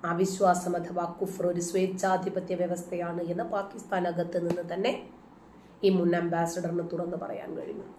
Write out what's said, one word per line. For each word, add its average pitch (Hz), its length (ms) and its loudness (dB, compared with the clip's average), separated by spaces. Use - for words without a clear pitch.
അവിശ്വാസം 180 640 4
അഥവാ 175 280 -2
കുഫ്ർ 185 320 -4
ഒരു 175 100 0
സ്വേച്ഛാധിപത്യ 185 920 2
വ്യവസ്ഥയാണ് 175 580 -2
എന്ന് 226 140 -2
പാകിസ്ഥാൻ 196 460 -2
അകത്ത് 170 340 0
നിന്ന് 170 240 0
തന്നെ 196 220 2
ഈ 190 40 10
മുൻ 175 120 6
അംബാസഡറിന് 170 680 0
തുറന്നു 170 340 -4
പറയാൻ - 340 -8
കഴിഞ്ഞു. - 280 -8